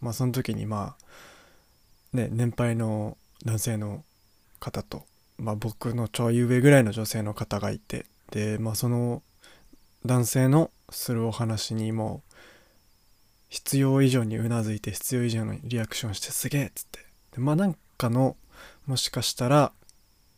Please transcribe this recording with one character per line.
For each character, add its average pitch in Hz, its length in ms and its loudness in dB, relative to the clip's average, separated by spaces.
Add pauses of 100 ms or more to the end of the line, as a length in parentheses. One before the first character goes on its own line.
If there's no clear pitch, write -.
ま 123 80 -4
あ、 110 40 -4
そ 127 120 -2
の 123 60 0
時 120 240 -2
に、 107 100 -4
ま 104 320 -4
あ、 - 1200 -16
ね、 113 140 -2
年 117 180 0
配 117 260 -2
の 110 400 -2 (300)
男 110 140 0
性 113 180 -2
の 107 260 -8 (560)
方 - 220 -10
と、 - 240 -12 (320)
ま 113 140 -6
あ、 107 40 -2
僕 113 380 -6
の 117 140 -2
ち - 140 -4
ょ 117 100 2
い 120 80 4
上 120 220 4
ぐ 139 80 8
ら 139 100 10
い 123 60 6
の 104 80 -2
女 110 120 -4
性 110 160 -4
の 104 120 -4
方 104 260 -4
が 101 100 -2
い 107 80 -6
て、 - 280 -10 (260)
で、 107 260 -2
ま 110 140 -4
あ、 110 40 -4
そ 123 120 -2
の 120 340 -2 (840)
男 123 200 4
性 131 220 4
の 151 240 6 (180)
す - 240 -6
る 117 140 0
お 113 40 -2
話 110 420 -2
に 110 180 -2
も 110 400 -4
う - 40 -20 (1120)
必 - 280 -4
要 135 240 6
以 135 80 8
上 127 140 2
に 110 140 -2
う 110 100 -2
な 117 160 0
ず 107 80 -2
い 107 80 -4
て、 - 120 -8
必 - 260 -4
要 123 80 2
以 120 40 0
上 113 140 -2
の 104 180 -4
リ 120 160 -4
ア 110 100 -2
ク - 100 -8
シ 117 100 -6
ョ - 40 -4
ン - 20 -6
し - 80 -8
て、 - 100 -8
「す - 160 -4
げ 143 120 0
え」 139 80 0
っ - 60 -10
つ - 100 -12
っ - 60 -14
て。 - 120 -18 (320)
で、 - 60 -10
ま 135 120 0
あ、 151 60 2
な 196 80 2
ん 175 100 0 (220)
か - 120 0
の、 127 280 2 (500)
も 135 80 -2
し - 140 -2
か 127 120 -4
し - 120 -2
た 123 160 -2
ら 143 240 6 (640)